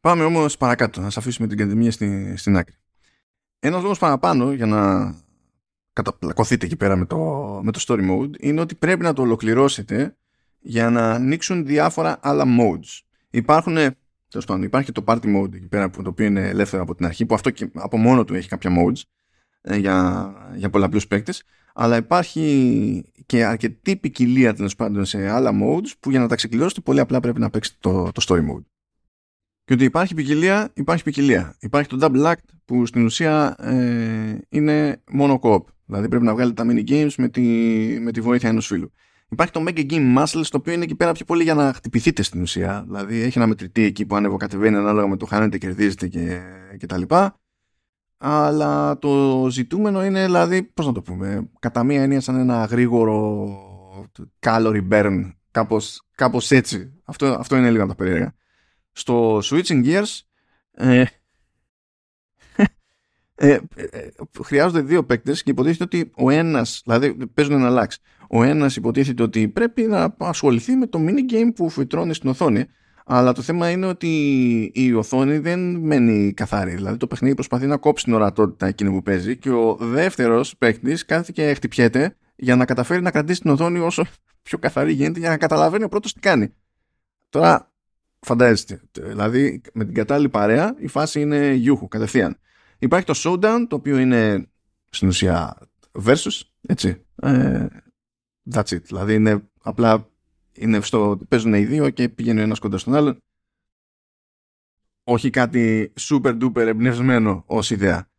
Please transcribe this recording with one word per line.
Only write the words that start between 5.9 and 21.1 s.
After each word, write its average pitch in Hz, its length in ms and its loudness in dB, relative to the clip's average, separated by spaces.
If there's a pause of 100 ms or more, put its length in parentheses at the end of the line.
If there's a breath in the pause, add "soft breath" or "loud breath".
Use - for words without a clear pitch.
καταπλακωθείτε 101 720 -2
εκεί 87 100 -6
πέρα 98 200 0
με 90 100 -2
το, 87 100 -6 (480)
με 110 80 -2
το - 140 -8
story 104 240 0
mode 123 280 -2
είναι 151 220 -2
ότι 165 140 -6
πρέπει 170 280 0
να 170 100 0
το 135 100 -2
ολοκληρώσετε 113 960 0 (420)
για 117 320 0
να 117 200 2
ανοίξουν 143 560 -2
διάφορα 160 560 0
άλλα 143 220 0
modes. 117 560 0 (300)
Υπάρχουνε, 151 680 2 (320)
τέλος - 180 -10
πάντων, 95 160 -4
υπάρχει 131 300 -4
και 113 80 -6
το 104 60 -10
party 113 300 0
mode 98 180 -2
εκεί 92 140 -16
πέρα 98 220 -2
που, 95 120 -14
το 98 60 -6
οποίο 101 180 -2
είναι 98 220 0
ελεύθερο 95 340 -2
από 87 120 -6
την 90 120 -4
αρχή, 98 200 -4
που 117 80 0
αυτό 110 160 0
και - 240 -10
από 98 240 -6
μόνο 117 260 4
του 101 100 -10
έχει 92 140 -8
κάποια 92 300 -6
modes, 92 220 2 (600)
ε, - 160 -6
για, 95 560 -2 (220)
για 98 160 -6
πολλαπλούς 98 360 0
παίκτες, 107 360 -4 (320)